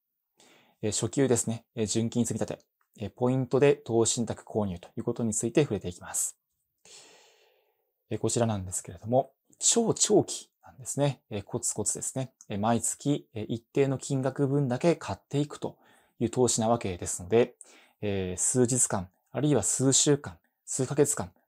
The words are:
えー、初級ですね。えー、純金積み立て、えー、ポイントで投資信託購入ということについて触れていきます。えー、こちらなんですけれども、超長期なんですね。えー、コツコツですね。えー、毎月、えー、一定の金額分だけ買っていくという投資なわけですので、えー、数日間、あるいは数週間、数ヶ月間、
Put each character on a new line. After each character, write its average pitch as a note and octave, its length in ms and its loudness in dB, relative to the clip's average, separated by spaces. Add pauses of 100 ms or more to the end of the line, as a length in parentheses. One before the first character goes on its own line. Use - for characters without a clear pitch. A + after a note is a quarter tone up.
(800)
え A2 80 -2
ー、 - 20 -2
初 A2 180 -2
級 C3+ 180 2
で A#2+ 100 4
す - 100 -2
ね。 A2+ 160 -4 (120)
え A2 80 -2
ー、 - 20 0
純 A2+ 240 0
金 A#2+ 160 0
積 - 80 -2
み G#2+ 60 -4
立 - 180 -4
て、 - 60 -20 (360)
え G2+ 80 -6
ー、 - 40 -12
ポ B2+ 180 0
イ C3 60 2
ン C3 120 0
ト C3 120 2
で C#3+ 160 6
投 A2+ 300 2
資 - 100 0
信 A#2 100 -2
託 G#2 180 -8
購 G#2+ 220 -2
入 F2+ 140 -6
と - 180 -20
い A2+ 40 -6
う - 20 -8
こ A#2+ 100 -2
と A#2+ 100 -6
に A2 100 0
つ - 140 -2
い A#2 60 -6
て E3 80 4
触 A#2 140 0
れ F#2 40 -2
て - 80 -10
い - 60 -8
き - 80 -20
ま - 120 -14
す。 - 240 -6 (1700)
え A2+ 60 -6
ー、 G2+ 40 -4
こ A2+ 100 0
ち - 100 0
ら A#2 60 4
な G#2+ 120 0
ん F#2+ 80 -8
で F#2 60 -12
す - 120 -6
け - 80 -16
れ F2 60 -16
ど A2+ 100 -16
も、 B2+ 240 0 (280)
超 - 340 2
長 - 300 4
期 - 260 -12 (140)
な - 80 -20
ん - 60 -20
で B2+ 80 -18
す - 140 -6
ね。 C#3+ 300 0
え G#2+ 100 -6
ー、 G2 40 -6
コ - 160 -6
ツ - 140 -4
コ G#2+ 100 -4
ツ - 120 -2
で - 80 -10
す - 140 -6
ね。 C3 140 -6 (180)
え G#2 60 -6
ー、 G2+ 40 -4
毎 A#2 220 2
月、 - 520 -4
え A2 80 -6
ー、 - 60 -8
一 A#2 140 -6
定 C#3 260 0
の C3 100 0
金 C3+ 240 -4
額 C#3 260 0
分 C#3+ 200 2
だ A#2+ 100 0
け E3 180 2
買 G2+ 200 -6
っ - 40 -10
て - 200 -4
い D3 80 -2
く - 120 -16
と - 180 -10 (420)
い A#2+ 60 0
う A2 40 2
投 B2 180 2
資 A#2 140 0
な A2 60 2
わ A#2 100 4
け F#2+ 200 -4
で F#2+ 100 -8
す - 160 -6
の F2+ 60 -12
で、 A#2+ 260 4 (460)
え F#2+ 360 -2
ー、 - 40 -4
数 B2 240 2
日 B2 220 2
間、 F#2+ 220 -4 (220)
あ B2 80 -6
る C#3+ 80 0
い D3 80 4
は D3+ 80 2
数 C3 300 2
週 C#3+ 240 4
間、 F#2 200 -10 (280)
数 C3 220 -4
ヶ D3 80 -6
月 C#3+ 200 4
間、 F2+ 160 -6 (160)